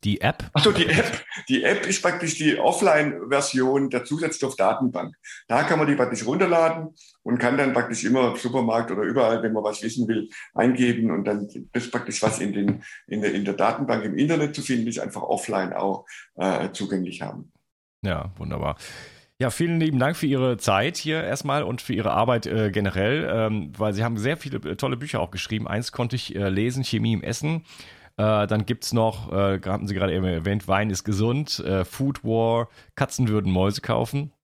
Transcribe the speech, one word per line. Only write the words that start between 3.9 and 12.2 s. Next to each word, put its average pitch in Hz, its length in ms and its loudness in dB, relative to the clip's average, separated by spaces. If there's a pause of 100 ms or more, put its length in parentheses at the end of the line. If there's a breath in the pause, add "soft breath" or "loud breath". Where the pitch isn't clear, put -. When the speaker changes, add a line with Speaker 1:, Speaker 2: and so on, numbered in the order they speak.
Speaker 2:
der 123 140 -2
Zusatzstoffdatenbank. 131 1120 -2 (320 loud breath)
Da 131 160 2
kann 156 160 2
man 147 80 4
die 143 80 4
praktisch 123 280 0
runterladen 165 720 2 (300 soft breath)
und 123 140 0
kann 123 180 2
dann 135 160 2
praktisch 120 320 0
immer 123 260 4
im - 60 -6
Supermarkt 117 560 0
oder 98 100 -2
überall, 113 400 2
wenn 110 100 0
man 107 120 0
was 104 180 -2
wissen 117 240 -2
will, 104 220 0 (260 loud breath)
eingeben 120 560 4
und 98 140 0
dann 104 240 -2 (240)
das - 180 -4
praktisch, - 320 -4